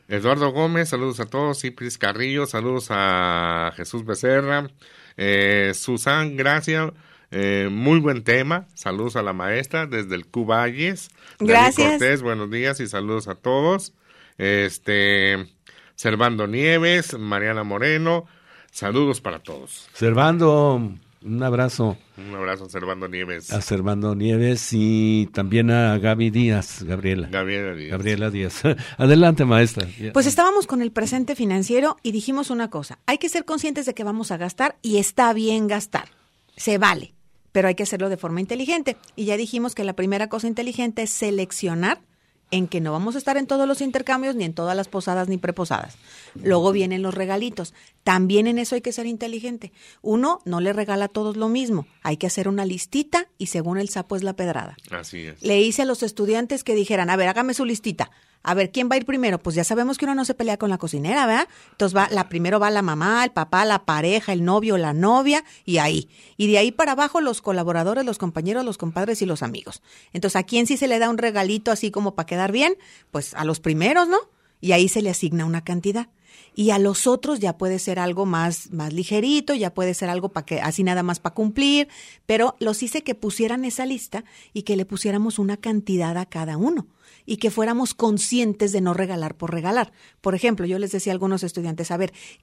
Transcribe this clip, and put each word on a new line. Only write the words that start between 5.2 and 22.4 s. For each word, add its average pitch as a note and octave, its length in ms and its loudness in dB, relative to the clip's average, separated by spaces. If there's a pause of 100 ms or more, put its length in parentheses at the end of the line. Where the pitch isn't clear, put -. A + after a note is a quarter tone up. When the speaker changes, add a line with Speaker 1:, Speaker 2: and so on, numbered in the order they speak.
Speaker 1:
Susan C#3 640 0
Gracia, D#3 560 0 (380)
eh, G2 400 0
muy C3+ 300 4
buen C3+ 240 0
tema. C3+ 500 2
Saludos G#2+ 400 -4
a A#2+ 80 0
la G2 100 -2
maestra A#2 540 -2
desde G#2 300 -4
el E2+ 100 -10
Q A#2 180 -4
Valles. A#2+ 640 -2 (300)
David G#3+ 140 2
Speaker 2:
Gracias. C4 400 6
Speaker 1:
Cortés, C#3+ 300 2
buenos G#2+ 280 -2
días C3 300 -2
y A#2 80 -4
saludos G#2+ 400 -4
a F#2 80 -8
todos. D3+ 580 0 (640)
Este, G2+ 800 2 (580)
Servando A2 540 0
Nieves, E3 680 2
Mariana G#2+ 460 -2
Moreno, D#3 640 0 (460)
saludos B2 480 0
para E2 200 -6
todos. - 520 -16
Speaker 3:
Servando, C#3+ 1000 4 (300)
un A2+ 180 -4
abrazo. A#2+ 540 2 (220)
Speaker 1:
Un G2+ 160 -12
abrazo F#2+ 300 -4